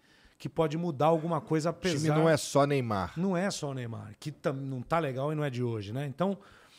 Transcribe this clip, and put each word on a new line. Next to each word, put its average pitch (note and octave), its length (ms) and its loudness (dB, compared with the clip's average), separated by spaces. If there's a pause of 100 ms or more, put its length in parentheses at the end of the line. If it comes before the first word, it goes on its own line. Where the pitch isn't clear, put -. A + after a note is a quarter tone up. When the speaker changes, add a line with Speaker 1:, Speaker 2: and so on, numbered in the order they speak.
(380)
Speaker 1:
que - 100 -10
pode D#3 300 0
mudar D#3 300 0
alguma E3 340 2
coisa, D#3+ 300 0
Speaker 2:
O - 20 -4
time F3 220 -2
Speaker 1:
apesar" D3+ 200 2
Speaker 2:
não D#3+ 140 6
é D3+ 80 6
só - 300 4
Neymar. A#2 500 0
Speaker 1:
Não F#3 180 0
é F#3+ 140 0
só D3 220 -6
o - 20 -6
Neymar, A2 460 -8
que D#3 120 -10
tam-, D3 220 -4
não C3+ 300 -6
tá E3 160 0
legal C#3 320 -2
e D#3 40 -2
não D3+ 80 -2
é C#3+ 60 0
de B2 140 -4
hoje, G#2+ 280 -4
né? C3+ 140 -6
Então, F#3 320 -2 (420)